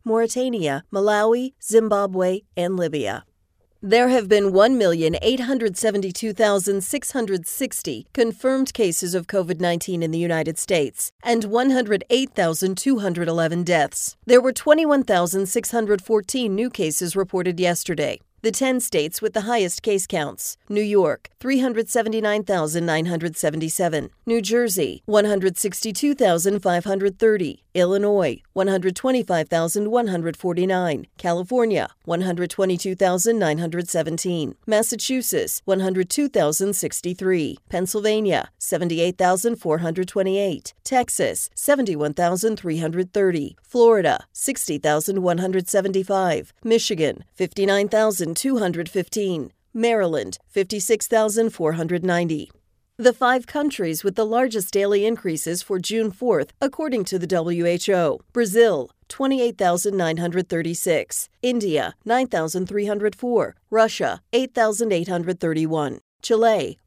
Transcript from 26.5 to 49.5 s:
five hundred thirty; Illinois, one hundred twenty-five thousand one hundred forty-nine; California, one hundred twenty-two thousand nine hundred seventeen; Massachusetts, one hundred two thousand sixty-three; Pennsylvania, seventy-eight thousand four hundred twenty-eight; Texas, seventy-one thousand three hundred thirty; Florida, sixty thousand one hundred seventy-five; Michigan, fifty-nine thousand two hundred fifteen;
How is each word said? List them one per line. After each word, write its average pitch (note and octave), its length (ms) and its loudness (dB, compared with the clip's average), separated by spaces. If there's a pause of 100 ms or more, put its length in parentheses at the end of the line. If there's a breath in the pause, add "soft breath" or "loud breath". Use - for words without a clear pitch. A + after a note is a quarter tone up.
five F3 260 0
hundred G3 360 -2
thirty; G#3 420 2 (100)
Illinois, F#3+ 680 2 (100)
one F#3+ 140 0
hundred F#3 300 0
twenty-five F#3+ 520 0
thousand F#3+ 440 0
one A#3+ 160 2
hundred E3+ 280 -4
forty-nine; F3+ 680 -2 (120)
California, F#3 720 0 (140)
one E3+ 180 -2
hundred F3 280 -4
twenty-two F#3+ 460 -2
thousand G3 420 2
nine D#3 200 0
hundred E3+ 300 -6
seventeen; D#3+ 680 -4 (100)
Massachusetts, A3 960 -2
one F#3+ 140 2
hundred F#3 320 0
two C#4+ 180 0
thousand F#3+ 460 0
sixty-three; F3 840 -2 (100)
Pennsylvania, G3+ 880 0
seventy-eight E3+ 600 -2
thousand F#3+ 360 2
four E3 240 -2
hundred F3 300 -4
twenty-eight; F#3+ 760 -2
Texas, A#3 720 -2
seventy-one F#3+ 580 0
thousand F#3 440 0
three E3 220 -4
hundred E3 340 -4
thirty; F#3 500 0
Florida, A3+ 720 4
sixty - 460 -4
thousand D#3 440 0
one F3 160 2
hundred F#3 300 -2
seventy-five; F#3+ 840 0 (120)
Michigan, A3 580 0 (100)
fifty-nine G3 560 0
thousand G3 440 0
two C4 240 -2
hundred F3 320 -2
fifteen; F#3 640 -4 (220)